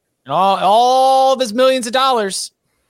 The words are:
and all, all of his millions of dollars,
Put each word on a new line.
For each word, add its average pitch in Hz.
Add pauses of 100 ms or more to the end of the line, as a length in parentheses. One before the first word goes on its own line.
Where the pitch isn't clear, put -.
(240)
and 135
all, 190
all 262
of 247
his 220
millions 254
of 220
dollars, 247 (380)